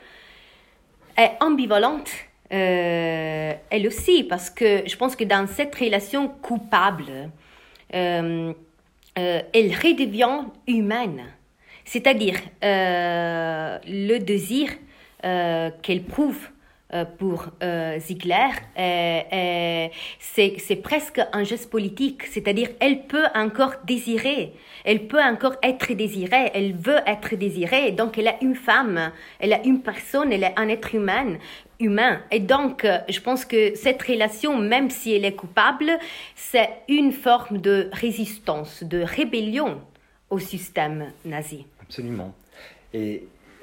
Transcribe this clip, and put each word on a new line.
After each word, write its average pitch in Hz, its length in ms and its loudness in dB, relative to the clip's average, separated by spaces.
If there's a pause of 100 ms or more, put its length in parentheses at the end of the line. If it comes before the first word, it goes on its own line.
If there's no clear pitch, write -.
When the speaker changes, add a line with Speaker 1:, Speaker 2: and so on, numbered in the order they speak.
(1160)
Speaker 1:
est 233 240 6
ambivalente, 269 680 2 (420)
euh, 165 1000 0 (160)
elle 208 160 0
aussi, 320 360 4
parce 180 280 -4
que 202 360 4
je - 100 -8
pense 254 200 -2
que 226 80 -2
dans 196 240 2
cette 285 260 -4
relation 240 540 0
coupable, 170 1040 -2 (640)
euh, 170 580 -2 (640)
euh, 180 220 0 (120)
elle 214 220 6
redevient 262 720 2 (240)
humaine. 214 560 0 (600)
C'est-à-dire, 214 500 2 (280)
euh, 175 1200 0
le 202 320 0
désir, 202 500 0 (560)
euh, 170 460 0 (120)
qu'elle 185 200 -2
prouve, 277 340 -2 (580)
euh, 170 100 -2
pour, 170 420 -4 (160)
euh, 165 360 -4
Ziegler, 175 500 0 (300)
euh, 170 420 0 (120)
euh, 170 540 -2 (340)
c'est, 196 380 2
c'est 185 180 -2
presque 294 440 -2 (120)
un 202 120 0
geste 226 260 -6
politique. 226 540 -2
C'est-à-dire, 208 440 -2 (120)
elle 269 260 2
peut 302 280 2
encore 220 400 2 (100)
désirer, 233 680 -2 (320)
elle 214 220 2
peut 294 160 2
encore 254 400 2
être 262 320 0
désirée, 208 600 0
elle 196 200 0
veut 226 320 2
être 208 300 -2
désirée. 196 560 0
Donc, 220 260 -2
elle 220 100 4
est 220 120 -2
une 262 140 2
femme, 208 580 2 (280)
elle 208 120 4
est 214 120 2
une 254 160 4
personne, 269 520 -2
elle 196 120 0
est 185 120 0
un 214 120 0
être 226 260 -4
humain, 208 440 0 (420)
humain. 214 400 2 (100)
Et 220 100 2
donc, 262 440 2
euh, 190 140 4 (100)
je 196 120 -4
pense 254 240 -2
que 214 320 2
cette 269 260 0
relation, 233 560 0
même 247 320 2
si - 220 -4
elle 202 120 2
est 196 120 0
coupable, 269 560 2 (440)
c'est 226 340 2 (180)
une 285 240 4
forme 240 460 2
de 190 340 2
résistance, 185 920 -6
de 170 180 -2
rébellion 226 800 -4 (500)
au 196 80 -2
système 156 760 -6 (120)
nazi. 151 420 -10 (160)
Speaker 2:
Absolument. 107 520 -10 (600)
Et 107 340 -6 (340)